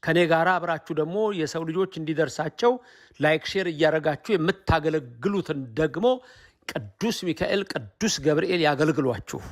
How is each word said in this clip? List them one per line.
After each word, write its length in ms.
ከኔ 240
ጋር 220
አብራችሁ 460
ደግሞ 240
የሰው 320
ልጆች 300
እንዲደርሳቸው 760
ላይክ፣ 260
ሼር 220
እያደረጋችሁ 640
የምታገለግሉትን 1300
ደግሞ 320
ቅዱስ 560
ሚካኤል፣ 440
ቅዱስ 520
ገብርኤል 400
ያገልግሏችሁ። 800